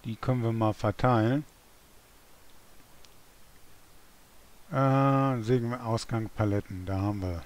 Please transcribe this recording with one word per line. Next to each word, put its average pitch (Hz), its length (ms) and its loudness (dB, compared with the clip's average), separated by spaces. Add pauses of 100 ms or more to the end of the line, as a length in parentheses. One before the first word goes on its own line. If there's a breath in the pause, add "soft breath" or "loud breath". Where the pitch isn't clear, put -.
Die 113 100 -6
können 127 260 -2
wir 113 100 0
mal 110 220 0
verteilen. 127 720 0 (3250)
Äh, 135 720 4
Sägen 117 260 2
wir 123 160 -6
Ausgang 113 440 -2
Paletten, 101 580 -2
da 95 120 -2
haben 101 220 -2
wir. 90 240 -6